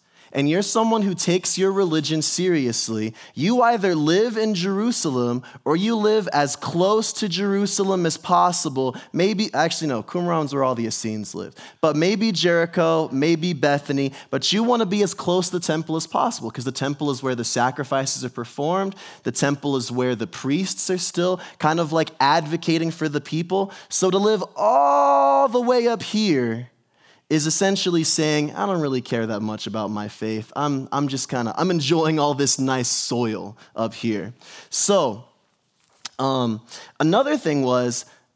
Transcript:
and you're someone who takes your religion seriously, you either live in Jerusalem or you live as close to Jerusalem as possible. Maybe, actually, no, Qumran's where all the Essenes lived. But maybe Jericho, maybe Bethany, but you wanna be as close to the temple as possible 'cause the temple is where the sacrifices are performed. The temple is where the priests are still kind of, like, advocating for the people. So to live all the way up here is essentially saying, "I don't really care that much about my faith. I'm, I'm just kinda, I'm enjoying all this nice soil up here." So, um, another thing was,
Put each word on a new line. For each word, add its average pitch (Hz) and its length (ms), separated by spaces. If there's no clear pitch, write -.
and 143 180
you're 175 120
someone 226 420
who 190 120
takes - 420
your 190 140
religion 160 500
seriously, 120 920
you 233 260
either 208 340
live 180 400
in 220 180
Jerusalem 170 880
or 156 140
you 220 180
live 214 380
as 143 240
close 190 560
to 214 160
Jerusalem 196 760
as 160 120
possible. 160 800
Maybe, 196 400
actually, 160 340
no, 117 160
Qumran's 165 500
where 139 80
all 127 140
the 117 120
Essenes 107 480
lived. 92 220
But 156 160
maybe 196 380
Jericho, 165 800
maybe 165 400
Bethany, 143 580
but 135 220
you 202 100
wanna 233 240
be 202 180
as 185 100
close 180 380
to 180 60
the 170 80
temple 160 300
as 160 100
possible - 460
'cause 123 140
the 131 80
temple 143 380
is 123 120
where 131 120
the 117 100
sacrifices 131 800
are 120 40
performed. 170 640
The 127 80
temple 139 460
is 120 120
where 127 260
the 107 120
priests 160 640
are 185 80
still 180 420
kind 156 200
of, 156 140
like, 160 260
advocating 160 720
for 156 160
the 147 140
people. 185 500
So - 240
to 185 60
live 202 260
all 277 880
the 247 140
way 240 260
up 233 160
here 127 680
is 151 200
essentially 185 560
saying, 151 520
"I 202 120
don't 190 120
really 131 220
care 117 240
that 110 160
much 107 240
about 104 240
my 104 180
faith. 110 480
I'm, 139 360
I'm 143 160
just 131 200
kinda, 117 300
I'm 180 140
enjoying 160 480
all 143 160
this 135 240
nice 131 280
soil 110 720
up 110 200
here." 107 400
So, 131 540
um, 127 420
another 220 360
thing 151 280
was, 123 420